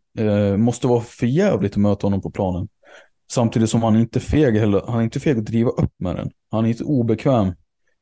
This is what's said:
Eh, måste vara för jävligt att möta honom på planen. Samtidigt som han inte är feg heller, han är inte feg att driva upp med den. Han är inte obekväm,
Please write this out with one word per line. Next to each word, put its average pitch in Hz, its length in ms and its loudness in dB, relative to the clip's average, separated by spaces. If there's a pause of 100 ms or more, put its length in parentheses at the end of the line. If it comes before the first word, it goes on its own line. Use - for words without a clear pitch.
(180)
Eh, 104 380 0
måste 117 300 0
vara 120 140 2
för - 260 -6
jävligt 131 440 0
att - 60 -8
möta 101 300 0
honom 98 140 -2
på - 100 -10
planen. 92 360 -4 (640)
Samtidigt 113 380 2
som 113 140 0
han 110 160 4
inte 117 200 0
är - 20 -2
feg 135 360 2
heller, 104 300 2
han 117 120 -2
är 113 40 0
inte 113 160 -4
feg 139 180 0
att 110 80 -4
driva 113 240 0
upp - 280 -2
med 90 180 -4
den. - 160 -6 (200)
Han 110 140 0
är 113 40 2
inte - 140 -4
obekväm, 117 720 0 (480)